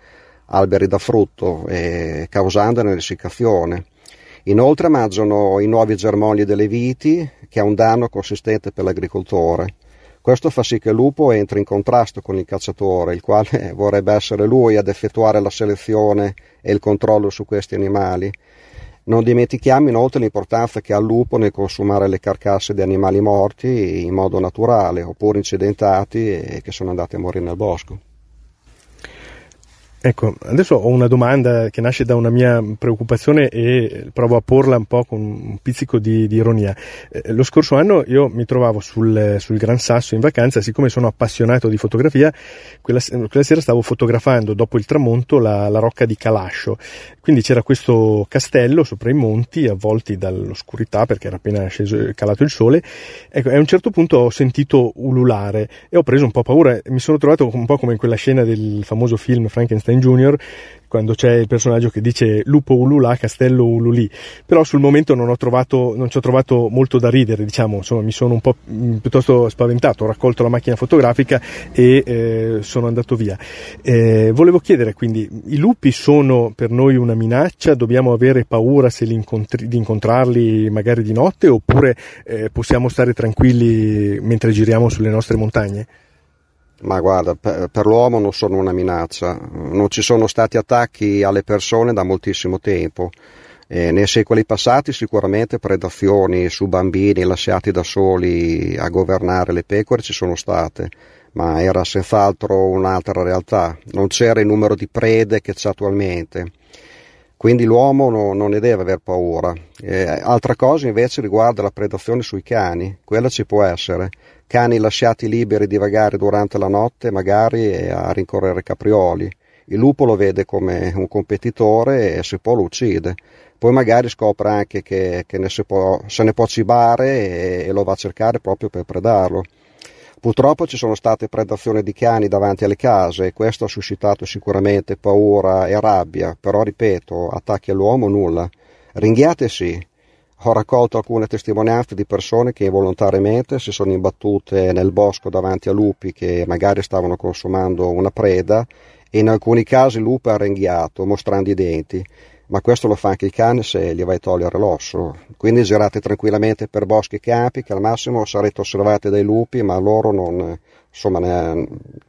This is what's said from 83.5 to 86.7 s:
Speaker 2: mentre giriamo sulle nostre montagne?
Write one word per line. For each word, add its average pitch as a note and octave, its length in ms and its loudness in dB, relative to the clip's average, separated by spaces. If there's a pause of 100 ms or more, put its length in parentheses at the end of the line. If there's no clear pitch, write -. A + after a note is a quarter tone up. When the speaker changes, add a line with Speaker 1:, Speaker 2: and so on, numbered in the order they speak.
Speaker 2:
mentre A2+ 320 0
giriamo A2+ 380 4
sulle A2 200 -2
nostre A2+ 280 -2
montagne? G#2+ 500 -4 (920)